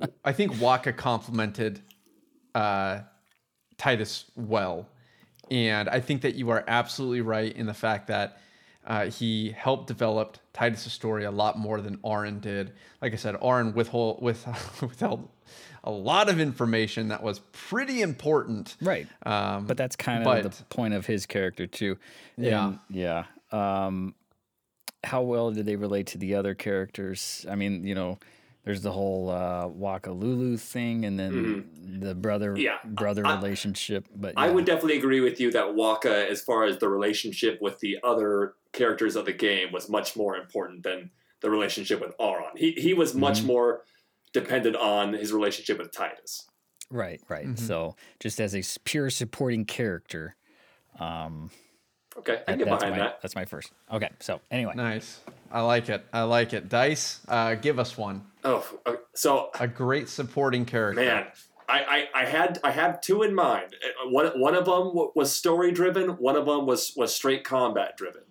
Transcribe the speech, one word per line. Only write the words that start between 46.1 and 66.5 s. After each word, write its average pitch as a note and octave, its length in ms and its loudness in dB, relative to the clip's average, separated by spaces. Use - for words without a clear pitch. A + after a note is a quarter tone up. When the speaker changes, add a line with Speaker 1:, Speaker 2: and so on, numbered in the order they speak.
Speaker 2:
Right, G2 380 -6
right. D2+ 180 -6
Speaker 1:
Mm-hmm. A#2 180 -4
Speaker 2:
So E2 300 -2
just - 200 -6
as G2+ 140 -2
a G2 40 -2
s-, - 260 -8
pure C#3+ 240 0
supporting B2 560 -2
character, E2+ 720 -4
um, D#2+ 520 -8
Speaker 3:
Okay, A#2 160 -2
I - 20 -2
can - 100 -8
Speaker 2:
that, F#2 120 0
Speaker 3:
get F2+ 120 2
Speaker 2:
that's - 140 2
Speaker 3:
behind F#2 140 0
Speaker 2:
my, G#2+ 80 2
Speaker 3:
that. - 160 -6
Speaker 2:
that's - 120 -8
my F#2 100 -6
first. - 280 -12
Okay, G#2 160 -2
so F2 200 -6
anyway. A#2+ 240 -2
Speaker 1:
Nice. A2+ 460 -4
I A#2 80 0
like A#2 300 4
it. G2+ 140 -2
I A2+ 80 2
like A#2 320 4
it. F#2+ 160 -6
Dice, C#3 580 2
uh, A2+ 280 2
give C3 220 2
us - 200 -2
one. G2+ 260 -6
Speaker 3:
Oh, B2+ 240 0
okay. A#2+ 120 0
So C#3 360 2
Speaker 1:
A B2 80 0
great B2+ 400 0
supporting B2+ 560 0
character. A2+ 380 0
Speaker 3:
man, A2+ 240 2
I, C#3+ 460 2
I, C3 80 2
I - 20 0
had, E3 400 2
I F3 60 4
had E3+ 320 2
two G#3 200 4
in G3+ 120 2
mind. A#2 400 2
Uh, B2+ 260 -6
one, C#3+ 160 6
one D3 140 6
of F3+ 80 4
'em F3+ 40 0
w-, E3+ 260 0
was C#3 200 4
story F3 380 4
driven. F3+ 380 2
One C#3 260 2
of C#3 120 2
'em D3 180 4